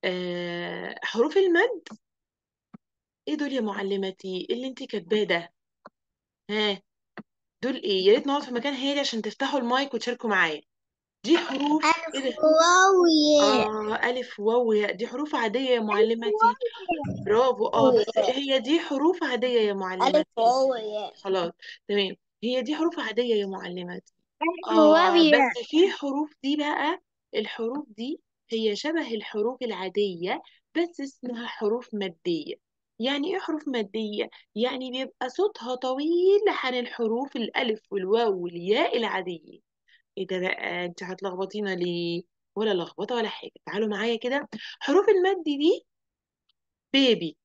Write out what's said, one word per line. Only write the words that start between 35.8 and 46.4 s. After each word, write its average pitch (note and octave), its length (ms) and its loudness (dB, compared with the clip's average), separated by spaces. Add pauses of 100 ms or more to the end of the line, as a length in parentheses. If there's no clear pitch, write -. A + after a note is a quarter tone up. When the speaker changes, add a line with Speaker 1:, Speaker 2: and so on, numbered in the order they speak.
Speaker 1:
عن C4+ 260 -2
الحروف A#3+ 640 -4
الألف A3+ 440 -2 (100)
والواو G3+ 520 0
والياء F#3 540 0
العادية. F#3+ 600 -6 (600)
إيه F#3+ 80 -6
ده F#3 120 -6
بقى؟ F3+ 460 -4
أنتِ F3 180 -10
هتلخبطينا F#3+ 720 -6
ليه؟ F3 480 -4 (340)
ولا G#3 180 0
لخبطة F3+ 400 -6
ولا A3+ 140 -2
حاجة. - 220 -14 (160)
تعالوا G#3 220 -4
معايا G#3+ 280 -2
كده. B3+ 320 -4 (320)
حروف F4+ 280 2
المد F#4+ 340 4
دي D#4 440 0 (1040)